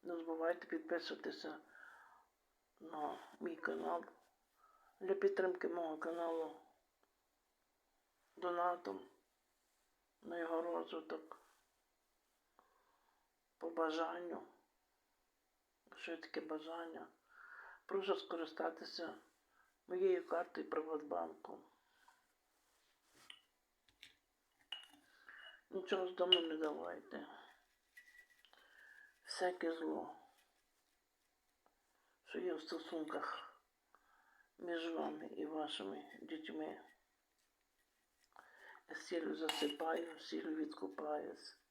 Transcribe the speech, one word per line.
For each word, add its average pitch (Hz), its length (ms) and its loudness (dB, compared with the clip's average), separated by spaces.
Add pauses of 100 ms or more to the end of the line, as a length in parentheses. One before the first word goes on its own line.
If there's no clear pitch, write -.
не 175 140 -4
забувайте 165 500 2
підписуватися - 920 -2 (1200)
на 156 380 -2 (220)
мій 165 160 -2
канал. 165 480 2 (960)
Для 190 140 2
підтримки 190 540 4
мого 165 300 0
каналу 165 580 0 (1800)
донатом 180 720 2 (1120)
на 170 160 -4
його 165 240 2
розвиток 165 760 -2 (2250)
по 165 120 -2
бажанню, 165 760 0 (1500)
що - 140 -8
є 165 60 -2
таке - 240 -4
бажання, 160 680 -4 (800)
прошу 190 300 4
скористатися 165 960 -2 (760)
моєю 185 380 6
картою 165 440 0
Приватбанку. 147 880 0 (4000)
Нічого 190 360 2
з 185 80 -2
дому 180 260 10
не 160 160 0
давайте. - 680 -2 (2000)
Всяке 180 420 4
зло, 160 440 0 (2000)
що - 140 -4
є 180 160 2
в 156 80 -4
стосунках - 920 -2 (1040)
між 170 320 0
вами 151 360 -2
і - 200 -4
вашими 151 760 -4
дітьми, 156 580 -4 (2000)
я - 80 -8
сіллю 160 400 0
засипаю, 160 840 2
сіллю 160 340 -2
відкупаюсь. - 1040 -2 (140)